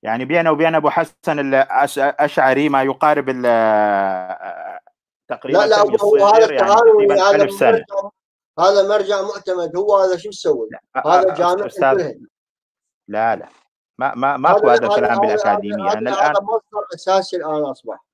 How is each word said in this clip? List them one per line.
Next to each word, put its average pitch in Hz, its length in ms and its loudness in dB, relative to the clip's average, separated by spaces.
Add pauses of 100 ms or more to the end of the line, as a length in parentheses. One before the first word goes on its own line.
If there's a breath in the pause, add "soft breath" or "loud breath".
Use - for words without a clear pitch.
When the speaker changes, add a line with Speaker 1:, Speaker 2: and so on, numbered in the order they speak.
Speaker 1:
يعني 113 220 -4
بينه 165 280 0
وبين 160 220 0
أبو 156 160 2
حسن 165 240 -4 (500)
الأش-، 135 340 -2
الأشعري 143 680 0
ما 139 140 0
يقارب 135 460 0
ال-، 98 1500 -2 (480)
تقريبا 135 300 -2
Speaker 2:
لا، - 80 4
لا، 214 160 4
Speaker 1:
كم 208 80 2
Speaker 2:
هو، - 60 -2
هو 208 200 4
Speaker 1:
يصير؟ 202 120 6
Speaker 2:
هذا 220 120 6
Speaker 1:
يعني 202 220 2
Speaker 2:
التهانوي، 208 440 6
Speaker 1:
تقريبا 196 160 2
Speaker 2:
هذا 202 200 4
Speaker 1:
ألف 196 100 0
سنة. - 180 0
Speaker 2:
مرجع، 202 400 -4 (480)
هذا 196 300 2
مرجع 202 340 -2
معتمد. 185 540 -8
هو 202 200 0
هذا 190 200 2
شو 175 120 -12
يسوي؟ 139 440 -4
Speaker 1:
لا، - 340 -10
Speaker 2:
هذا 180 220 2
Speaker 1:
أ-، - 40 -2
أ-، - 20 -6
Speaker 2:
جامع 185 320 -2
Speaker 1:
أستاذ، - 180 -4
Speaker 2:
الفهم. 170 420 -2 (840)
Speaker 1:
لا، 107 280 -2
لا، 85 100 -14 (520)
ما، 131 160 -4
ما، 139 220 -2
ماكو 185 320 2
Speaker 2:
هذا، 120 180 4
Speaker 1:
هذا - 0 -
Speaker 2:
هذا، 202 80 0
Speaker 1:
الكلام - 180 0
Speaker 2:
هذا، - 80 0
Speaker 1:
بالأكاديمية. 104 720 -2
Speaker 2:
هذا، 107 80 -2
Speaker 1:
أنا 120 120 -6
Speaker 2:
هذا 143 200 0
Speaker 1:
الآن 151 140 -2
Speaker 2:
مصدر 214 500 -8
أساسي 185 420 -4
الآن 156 260 -6
أصبح. 127 520 -12